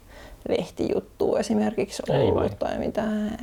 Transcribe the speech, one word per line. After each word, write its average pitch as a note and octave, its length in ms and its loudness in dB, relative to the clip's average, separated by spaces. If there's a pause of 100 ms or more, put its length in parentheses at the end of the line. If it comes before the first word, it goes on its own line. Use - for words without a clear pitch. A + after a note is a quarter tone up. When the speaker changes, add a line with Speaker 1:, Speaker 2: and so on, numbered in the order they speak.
(480)
Speaker 1:
lehtijuttua - 920 0
esimerkiksi G#3+ 720 0
Speaker 2:
Ei C#3 100 4
Speaker 1:
ollut - 140 4
Speaker 2:
vai? - 240 2
Speaker 1:
tai - 200 -2
mitään, G#3+ 640 -2